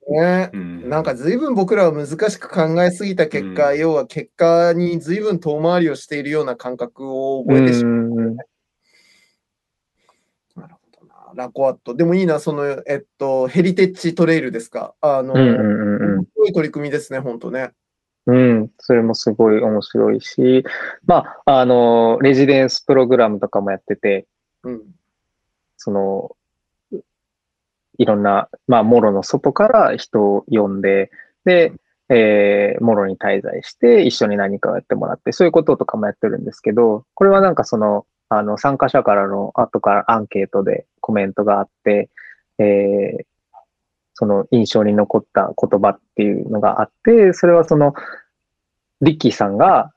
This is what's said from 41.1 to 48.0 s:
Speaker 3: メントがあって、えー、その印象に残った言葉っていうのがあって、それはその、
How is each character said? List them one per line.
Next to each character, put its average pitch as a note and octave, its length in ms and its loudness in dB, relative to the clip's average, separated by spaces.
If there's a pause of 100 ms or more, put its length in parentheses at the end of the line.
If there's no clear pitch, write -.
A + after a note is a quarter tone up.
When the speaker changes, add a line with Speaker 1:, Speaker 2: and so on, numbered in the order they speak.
Speaker 3:
メ G2+ 120 0
ン G2 100 -8
ト G#2 100 -2
が G2+ 140 2
あ G2 40 -2
っ G2 60 -8 (160)
て、 G#2 260 0 (480)
え G2+ 640 0
ー、 - 40 -14 (920)
そ A2+ 80 -2
の G2+ 240 -2
印 A#2 160 2
象 A2 160 0
に G#2 120 0
残 G#2 240 0
っ G2 40 -2
た F#2+ 340 -2
言 - 240 0
葉 G2+ 100 2
っ - 100 -6 (160)
て G#2+ 80 0
い G2+ 180 -2
う - 80 -10
の G#2+ 100 -4
が G#2 200 0
あ G#2+ 60 0
っ - 40 -20 (140)
て、 A3 280 6
そ - 140 0
れ F3 60 6
は E3+ 120 6
そ D#3+ 120 2
の、 C#3+ 180 2 (1080)